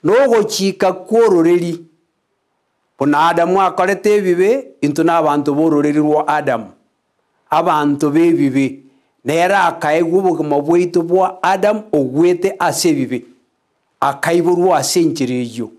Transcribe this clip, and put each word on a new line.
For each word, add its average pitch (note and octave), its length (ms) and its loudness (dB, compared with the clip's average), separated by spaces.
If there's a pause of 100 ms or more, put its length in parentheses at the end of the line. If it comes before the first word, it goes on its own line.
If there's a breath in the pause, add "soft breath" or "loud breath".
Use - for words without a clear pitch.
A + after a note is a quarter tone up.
Na A3+ 220 4
ogochika G3 680 0
kwa A3+ 320 0
ororeri. E3+ 600 0 (1120)
Buna D3 300 2
Adamu E3+ 320 2
akorete F#3+ 540 0
ebibe, G3 520 0 (140)
intwe D3+ 220 -2
na E3 140 2
abanto D3 380 0
ba D3 60 0
ororeri D3 380 0
rwa D3+ 280 0
Adamu. C3+ 400 -2 (840)
Abanto D3+ 600 0
ba D3 100 0
ebibe. C#3 600 0 (460 soft breath)
Nere E3+ 300 0
akaegwa E3+ 640 0
obogima D3+ 420 0
bwaito E3+ 400 0
bwa F3+ 420 0
Adamu G#3 480 0
ogwete E3+ 680 0
ase E3+ 300 0
ebibe. B2+ 360 -4 (720)
Akaiborwa E3+ 800 0
ase C#3+ 240 -2
enchera C#3 320 -2
eyio. A#2 460 -6